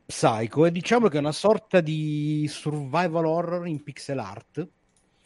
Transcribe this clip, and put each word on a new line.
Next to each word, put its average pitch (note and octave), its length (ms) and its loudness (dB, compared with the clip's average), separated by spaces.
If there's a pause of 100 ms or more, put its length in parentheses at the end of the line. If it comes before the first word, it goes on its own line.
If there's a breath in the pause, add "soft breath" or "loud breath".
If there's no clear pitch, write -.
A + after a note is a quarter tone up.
Psycho A#2+ 600 2
è, E3+ 60 4
diciamo G#3 380 2
che D3 80 -2
è - 20 0
una D3 140 0
sorta G3 480 2
di D3+ 680 -2
survival D#3 760 -2
horror E3+ 420 -2
in D3+ 160 -6
pixel C#3 360 -8
art G#2+ 480 -10 (580 soft breath)